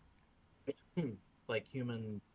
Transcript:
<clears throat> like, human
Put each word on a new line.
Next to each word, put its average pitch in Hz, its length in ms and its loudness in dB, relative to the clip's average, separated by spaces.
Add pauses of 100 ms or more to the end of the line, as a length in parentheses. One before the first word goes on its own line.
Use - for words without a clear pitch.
(960)
<clears throat> 175 60 4 (460)
like, 110 180 2
human 113 540 -2 (140)